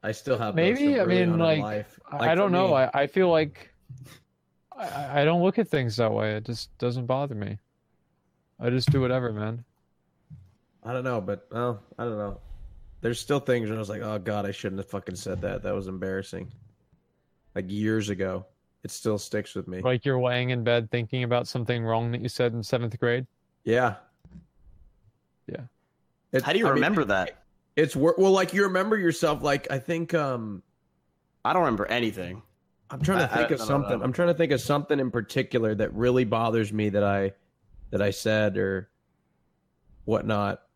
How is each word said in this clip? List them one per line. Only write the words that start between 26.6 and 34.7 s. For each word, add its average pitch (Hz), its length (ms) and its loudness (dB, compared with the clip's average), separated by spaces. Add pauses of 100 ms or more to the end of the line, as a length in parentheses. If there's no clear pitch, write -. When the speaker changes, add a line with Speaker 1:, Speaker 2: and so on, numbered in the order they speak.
Speaker 1:
I 160 40 4
mean, 135 60 4
Speaker 3:
remember 147 300 2
that? 95 380 -2 (340)
Speaker 1:
It's 151 180 2
wor-, 156 220 4
well, 190 140 6
like, 190 220 4
you 196 100 2
remember 196 340 2
yourself, 165 440 2
like, 143 300 0
I 135 80 -2
think, 165 340 -4
um, 120 480 -2 (840)
Speaker 3:
I 135 80 2
don't 180 80 4
remember 113 240 2
anything. 98 560 -2 (480)
Speaker 1:
I'm 135 120 -8
trying 185 180 2
to 160 140 4
Speaker 3:
I, 113 40 2
Speaker 1:
think 120 140 2
Speaker 3:
I, - 20 4
Speaker 1:
of 127 80 -2
Speaker 3:
I - 20 -4
don't 107 40 -6
Speaker 1:
something. 139 320 0
Speaker 3:
know. 95 40 -4
Speaker 1:
I'm 127 100 0
trying 175 160 2
to 175 40 4
think 160 180 2
of 131 80 2
something 143 400 0